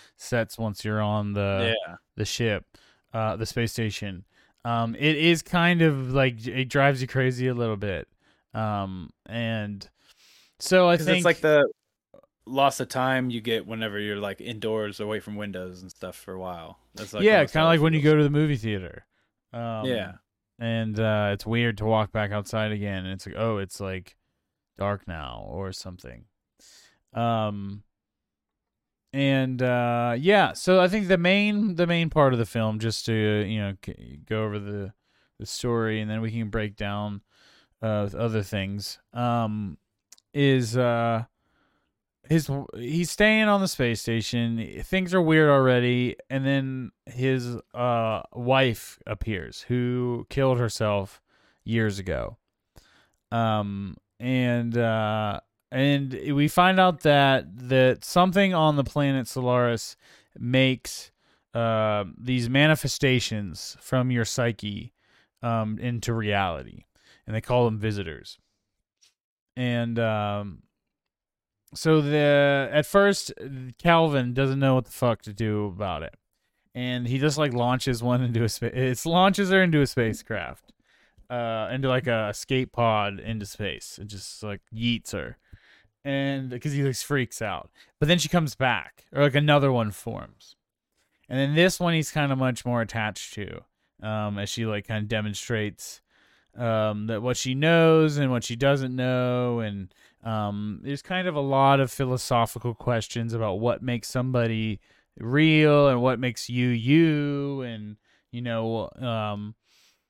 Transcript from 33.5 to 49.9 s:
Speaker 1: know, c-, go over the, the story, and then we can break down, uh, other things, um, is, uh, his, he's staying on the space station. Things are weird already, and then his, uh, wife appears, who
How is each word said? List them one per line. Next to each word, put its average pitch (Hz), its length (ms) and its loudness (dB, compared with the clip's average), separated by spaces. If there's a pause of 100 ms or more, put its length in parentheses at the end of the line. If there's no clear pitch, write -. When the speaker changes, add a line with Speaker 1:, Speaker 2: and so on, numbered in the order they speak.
Speaker 1:
know, 98 160 -4 (100)
c-, 65 400 -14
go 110 200 -4
over 104 140 -6
the, 101 340 -8 (460)
the 98 60 -12
story, 113 560 -2
and 107 80 -6
then 110 120 -4
we 110 100 -4
can 110 180 -4
break 107 280 -4
down, 101 440 -6 (600)
uh, 104 360 -2
other 110 260 -2
things, 101 560 -6 (140)
um, 113 640 -2 (560)
is, 131 440 2
uh, 117 480 0 (1040)
his, 156 200 0 (260)
he's 156 360 -4
staying 214 380 4
on 202 120 4
the 185 60 0
space 117 340 -2
station. 113 800 -4
Things 185 300 -2
are 185 80 4
weird 156 280 6
already, 123 640 4 (140)
and 135 160 -4
then 135 460 -2 (160)
his, 123 500 -2 (160)
uh, 117 500 0 (100)
wife 127 760 0
appears, 95 560 -8
who 123 640 -2